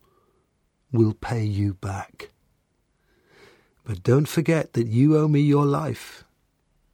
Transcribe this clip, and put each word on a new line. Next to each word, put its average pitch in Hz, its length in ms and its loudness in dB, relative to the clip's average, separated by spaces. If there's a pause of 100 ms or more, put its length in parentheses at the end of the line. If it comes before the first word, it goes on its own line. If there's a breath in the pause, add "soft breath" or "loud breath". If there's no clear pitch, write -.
(920)
will 110 220 2
pay - 280 -6
you 101 320 -2
back. - 560 -12 (1500 soft breath)
But 98 180 -10
don't 135 240 2
forget 160 460 -2
that 120 140 -2
you 139 320 4
owe 156 100 2
me 147 120 2
your 143 260 4
life. 143 580 -6 (680)